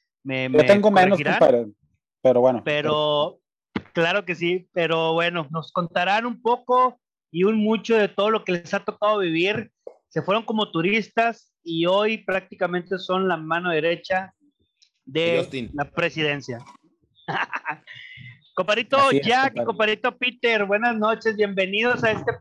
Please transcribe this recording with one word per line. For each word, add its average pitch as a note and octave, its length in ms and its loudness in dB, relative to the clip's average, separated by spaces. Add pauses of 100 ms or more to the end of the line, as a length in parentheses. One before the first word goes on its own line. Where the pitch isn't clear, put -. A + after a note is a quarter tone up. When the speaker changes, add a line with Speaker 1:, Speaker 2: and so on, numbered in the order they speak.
(240)
Speaker 1:
me, C3 200 -4
Speaker 2:
Yo C3 140 -4
Speaker 1:
me D3+ 60 8
Speaker 2:
tengo G3+ 260 6
menos, F#3+ 280 4
Speaker 1:
corregirán. D#3 200 0
Speaker 2:
compadre, A#2+ 280 4 (540)
pero B2 200 4
bueno. B2 240 4
Speaker 1:
Pero, D3+ 760 -2 (540)
claro F3+ 320 0
que F3 100 -6
sí, F3 380 -2
pero E3 400 0
bueno, E3+ 380 -2
nos D#3+ 220 -8
contarán F#3 540 -2
un A#3+ 160 -8
poco B3 580 0 (300)
y F3 140 0
un A3 120 4
mucho A3 400 0
de G#3 120 2
todo G3+ 220 0
lo G#3+ 140 -2
que F#3 80 -4
les F3 220 -4
ha G3 100 -4
tocado G#3 340 -2
vivir. F#3 520 -2 (380)
Se D#3+ 140 -6
fueron G#3+ 220 0
como G#3+ 280 -2
turistas A3 800 -2 (100)
y E3 240 -2
hoy G#3 320 2
prácticamente F#3 800 -4
son F#3 300 -2
la F3 80 0
mano E3 340 -4
derecha E3+ 640 -2 (680)
de C3+ 160 -4 (120)
Speaker 3:
De E3 60 2
Justin. C3+ 360 -4
Speaker 1:
la C#3+ 160 -6
presidencia. D3 680 -4 (680)
<laughs> - 580 -8 (680)
Compadrito G#3 440 0
Speaker 2:
Así C4+ 180 4
es, G3+ 100 0
Speaker 1:
Jack C4 280 2
y A#3 100 -4
Speaker 2:
compadre. - 0 -
Speaker 1:
compadrito A3 540 -2
Peter, A#3+ 480 -2
buenas A3 280 0
noches, A3 420 -2
bienvenidos G#3 680 0
a A3+ 60 2
este F#3 300 -4